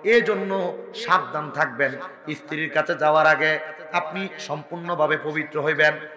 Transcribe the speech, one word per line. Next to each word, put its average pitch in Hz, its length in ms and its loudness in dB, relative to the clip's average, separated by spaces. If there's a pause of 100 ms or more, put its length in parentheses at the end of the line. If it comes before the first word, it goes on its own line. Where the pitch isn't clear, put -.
(140)
এজন্য 190 360 2 (520)
সাবধান 160 420 0 (120)
থাকবেন। 135 340 0 (480)
স্ত্রীর 156 360 -6
কাছে 156 180 2 (100)
যাওয়ার 156 300 6
আগে 156 180 4 (480)
আপনি 165 220 -6 (260)
সম্পূর্ণভাবে 156 680 -2 (120)
পবিত্র 156 380 -4
হইবেন। 151 280 4 (240)